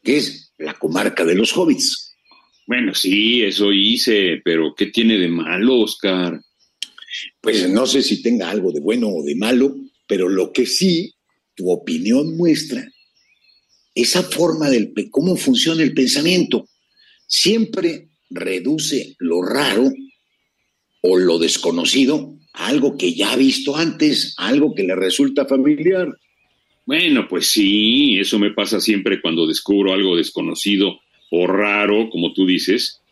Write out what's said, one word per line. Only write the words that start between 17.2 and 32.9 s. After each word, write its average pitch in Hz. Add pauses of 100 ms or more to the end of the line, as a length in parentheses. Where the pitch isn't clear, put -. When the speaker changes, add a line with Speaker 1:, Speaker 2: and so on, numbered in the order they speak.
Speaker 1:
Siempre 185 (220)
reduce 123
lo 87
raro 123 (1120)
o 92
lo 85
desconocido 85 (180)
a -
algo 139
que 90
ya 104
ha 123
visto 135
antes, 156
a 90
algo 139
que 101
le 92
resulta 135
familiar. 151 (760)
Speaker 2:
Bueno, 147
pues -
sí, 107
eso 101
me 104
pasa 104
siempre 95
cuando 82
descubro 98
algo 95
desconocido - (320)
o 87
raro, 104
como 87
tú 95
dices 92 (120)